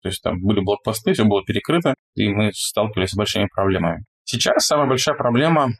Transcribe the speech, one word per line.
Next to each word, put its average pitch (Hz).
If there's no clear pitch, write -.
То 101
есть -
там 92
были 101
блокпосты, 101
все 107
было 101
перекрыто, 151
и 104
мы 104
сталкивались 104
с 95
большими 101
проблемами. 87
Сейчас -
самая 147
большая 131
проблема 135